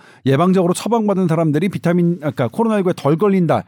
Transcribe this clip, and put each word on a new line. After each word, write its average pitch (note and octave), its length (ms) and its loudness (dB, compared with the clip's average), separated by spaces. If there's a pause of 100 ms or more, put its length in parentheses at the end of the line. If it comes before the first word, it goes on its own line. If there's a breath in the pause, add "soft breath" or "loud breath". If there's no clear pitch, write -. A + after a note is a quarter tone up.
(260 loud breath)
예방적으로 F3 480 2
처방받은 G#3 540 -2
사람들이 D#3+ 420 0
비타민, F3 540 0
아까 C#3 240 -2
코로나 A3 300 -2
일구에 F#3 180 0
덜 D3+ 220 0
걸린다 F3 500 0